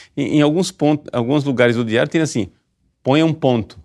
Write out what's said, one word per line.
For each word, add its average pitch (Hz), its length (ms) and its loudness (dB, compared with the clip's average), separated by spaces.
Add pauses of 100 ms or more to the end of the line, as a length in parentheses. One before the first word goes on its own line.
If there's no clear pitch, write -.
(140)
em, 143 220 -2
em 147 60 4
alguns 160 280 0
pontos, 147 420 -2
alguns 127 320 -2
lugares 120 320 2
do 120 80 -2
diário 117 260 0
tem 170 100 0
assim: 123 300 -4 (520)
"Ponha 147 220 2
um 160 80 0
ponto." 120 520 -2